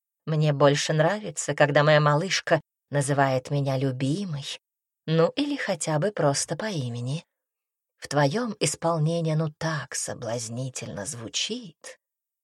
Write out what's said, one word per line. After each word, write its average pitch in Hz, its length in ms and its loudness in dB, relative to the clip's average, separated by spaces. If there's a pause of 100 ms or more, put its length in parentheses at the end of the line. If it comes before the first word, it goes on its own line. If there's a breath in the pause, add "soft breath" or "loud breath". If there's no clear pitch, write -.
(260)
Мне 151 260 2
больше 143 400 4
нравится, 156 640 0
когда 147 300 4
моя 151 160 6
малышка 151 600 2 (300)
называет 139 600 2
меня 139 280 -2
любимой, 139 800 -4 (460)
ну 165 240 4
или 285 260 -2
хотя 165 420 -2
бы 190 120 0
просто 147 460 0
по 214 100 -6
имени. 127 580 -4 (720)
В - 100 -14
твоём 170 520 2
исполнении 165 720 0
оно 156 260 0
так 156 360 -6
соблазнительно 117 1120 -6
звучит". 165 920 -8 (460)